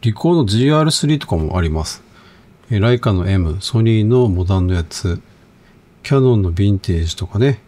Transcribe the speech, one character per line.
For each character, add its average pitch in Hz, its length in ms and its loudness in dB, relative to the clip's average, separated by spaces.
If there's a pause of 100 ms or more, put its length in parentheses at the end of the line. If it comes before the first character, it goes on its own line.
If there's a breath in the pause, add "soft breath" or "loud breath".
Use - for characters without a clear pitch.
リ 110 120 0
コ 170 180 0
ー 180 40 4
の 156 100 2
ジ 110 220 0
ー 151 100 2
ア 156 40 2
ー 156 40 2
ル 156 60 0
ス - 140 -4
リ 151 100 2
ー - 20 -4
と - 100 -8
か - 80 -2
も 80 220 -2
あ 90 40 0
り 82 80 0
ま 80 140 -2
す。 - 180 -12 (680 loud breath)
え 113 80 0
ー、 98 40 2
ラ 120 120 2
イ 120 80 -2
カ 113 100 0
の 90 160 0
M、 92 320 0
ソ 113 220 -2
ニ 113 220 2
ー - 20 2
の 120 240 2
モ 90 160 0
ダ 95 140 0
ン 90 80 0
の 92 80 0
や 85 120 -2
つ、 85 320 -6 (840 soft breath)
キ - 100 -2
ヤ 139 80 4
ノ 127 160 4
ン 98 60 2
の 87 100 -2
ヴ 98 160 2
ィ 101 60 2
ン 95 40 -4
テ - 140 -4
ー 85 100 0
ジ 82 140 -6
と 90 100 -8
か - 100 -6
ね。 131 300 0